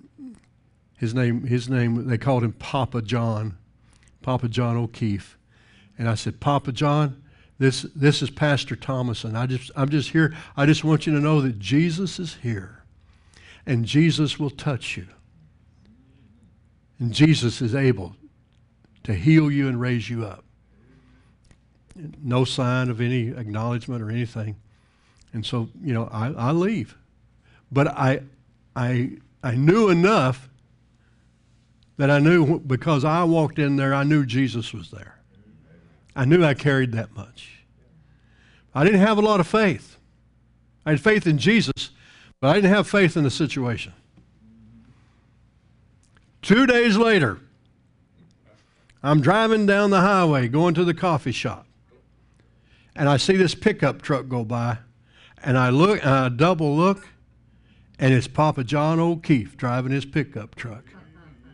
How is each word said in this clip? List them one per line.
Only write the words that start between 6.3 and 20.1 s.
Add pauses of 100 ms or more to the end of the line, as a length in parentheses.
"Papa
John, (380)
this, (120)
this
is
Pastor
Thomas,
and
I
just,
I'm
just
here. (220)
I
just
want
you
to
know
that
Jesus
is
here, (840)
and
Jesus
will
touch
you. (1900)
And
Jesus
is
able (880)
to
heal
you
and
raise